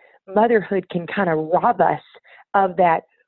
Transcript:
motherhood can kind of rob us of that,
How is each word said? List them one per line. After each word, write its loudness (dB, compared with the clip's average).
motherhood 0
can -8
kind -4
of 0
rob 0
us 2
of 0
that, 2